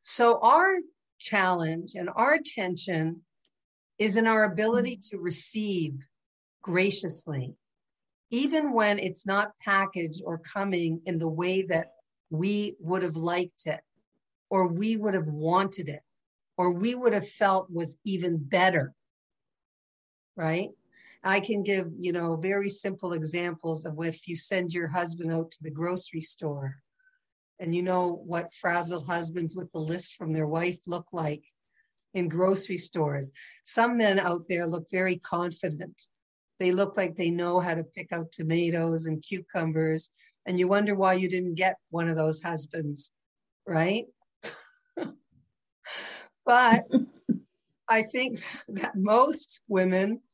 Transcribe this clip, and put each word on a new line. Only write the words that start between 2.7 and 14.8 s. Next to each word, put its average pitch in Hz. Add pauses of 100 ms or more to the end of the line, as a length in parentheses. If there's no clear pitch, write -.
is 208
in 226
our 220
ability 220 (100)
to 202
receive 175 (680)
graciously, 165 (760)
even 285
when 208
it's 190
not 202
packaged 190
or 170
coming 170
in 180
the 160
way 180
that 160 (360)
we 202
would 185
have 165
liked 175
it, - (680)
or 190
we 208